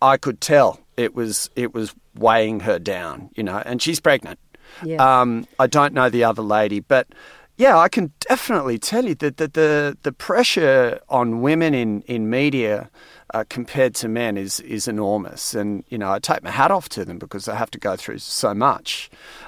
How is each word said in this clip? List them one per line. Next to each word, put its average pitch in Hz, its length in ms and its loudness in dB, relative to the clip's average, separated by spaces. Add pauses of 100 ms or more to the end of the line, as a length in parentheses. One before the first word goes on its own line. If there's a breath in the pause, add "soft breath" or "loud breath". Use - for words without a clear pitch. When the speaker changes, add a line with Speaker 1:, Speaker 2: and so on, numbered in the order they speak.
Speaker 1:
I 135 160 6
could 120 240 -6
tell 139 400 4 (160)
it 120 160 -2
was, 113 440 -6
it 120 180 -4
was 110 180 -6 (220)
weighing 110 460 2
her 95 180 0
down, 87 560 -8
you 110 80 -8
know, 98 220 -4
and 120 180 -6
she's 160 160 -4
pregnant. - 400 -2 (460 loud breath)
Speaker 2:
Yeah. 131 360 4
Speaker 1:
Um, 120 280 0 (100)
I 131 80 4
don't 143 260 2
know 127 160 2
the 120 140 2
other 113 200 2
lady, 104 360 0
but 127 300 2 (480 loud breath)
yeah, 247 200 6
I 165 120 6
can 170 320 -2
definitely 151 580 -2
tell 240 280 -2
you 165 100 -2
that 143 220 -4
the, 156 100 -2
the, 147 560 2
the 139 80 -2
pressure 139 960 2
on 120 340 0
women 156 320 2
in, 110 280 -2
in 110 280 -4
media, 123 600 0 (440 soft breath)
uh, 107 140 -4
compared 123 480 -2
to 117 120 -6
men 113 280 -2
is, 98 240 -6
is - 280 -8
enormous. 104 640 -4
And, 104 340 -6
you 120 100 -10
know, 101 120 -4
I 98 80 0
take - 240 -2
my 87 80 -10
hat 135 200 2
off 190 200 -2
to 98 140 -8
them 90 140 -12
because - 260 -14
they 107 100 -8
have 113 180 -4
to - 60 -14
go 98 160 -4
through - 240 -10
so - 360 -4
much. - 560 -2 (380 loud breath)